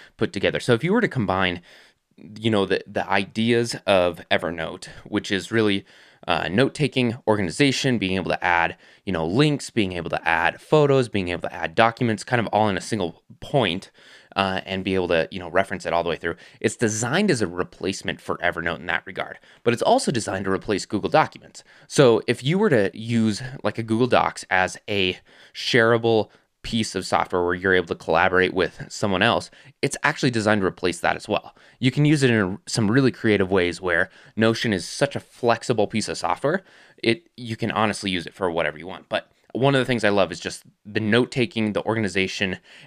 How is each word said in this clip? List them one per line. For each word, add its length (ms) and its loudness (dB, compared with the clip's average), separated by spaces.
put 160 -2
together. 260 0
So 140 0
if 100 0
you 100 0
were 80 2
to 60 2
combine, 540 0
you 340 -4
know, 140 4
the, 200 0
the 240 -6
ideas 680 0
of 420 2
Evernote, 580 -4
which 260 -4
is 200 -2
really, 340 2
uh, 220 0
note-taking, 680 0
organization, 720 2
being 180 0
able 140 -2
to 140 -2
add, 340 2
you 80 -4
know, 120 0
links, 460 0
being 220 0
able 180 -8
to 160 -4
add 340 0
photos, 480 2
being 200 -2
able 120 -4
to 120 -6
add 200 -6
documents, 500 2
kind 160 -2
of 140 0
all 160 4
in 80 -2
a 40 -6
single 420 -4
point, 500 -2
uh, 320 0
and 160 -6
be 100 -2
able 140 -2
to, 240 2
you 80 -12
know, 100 -12
reference 340 -2
it 100 -4
all 100 2
the 60 -4
way 60 -2
through. 200 -6
It's 160 -2
designed 560 -2
as 100 -2
a 60 -2
replacement 720 -6
for 160 -6
Evernote 400 -2
in 80 -14
that 220 -6
regard, 320 -10
but 100 2
it's 80 -2
also 300 2
designed 340 -4
to 60 0
replace 340 -2
Google 240 -4
Documents. 540 -2
So 400 6
if 160 -2
you 160 2
were 100 4
to 240 2
use, 480 0
like, 160 -2
a 40 -4
Google 220 0
Docs 460 2
as 260 0
a 300 0
shareable 760 2
piece 300 -4
of 100 -6
software 400 0
where 120 0
you're 180 2
able 140 4
to 80 -4
collaborate 580 2
with 340 -2
someone 360 -2
else, 260 2
it's 220 -4
actually 260 0
designed 320 2
to 60 2
replace 320 -4
that 160 0
as 120 -12
well. 280 -4
You 100 2
can 160 2
use 160 4
it 80 6
in 380 2
some 220 0
really 220 4
creative 380 2
ways 320 2
where 300 0
Notion 360 2
is 160 -2
such 280 -4
a 40 -6
flexible 680 0
piece 200 -4
of 120 -6
software, 440 -2
it, 320 0
you 200 -8
can 160 -4
honestly 400 -2
use 160 -4
it 80 -20
for 160 -2
whatever 260 -2
you 80 -16
want. 240 -16
But 220 -4
one 200 2
of 60 2
the 60 0
things 180 -2
I 60 4
love 220 2
is 80 -10
just 220 -8
the 140 -4
note-taking, 760 0
the 100 -2
organization, 760 -2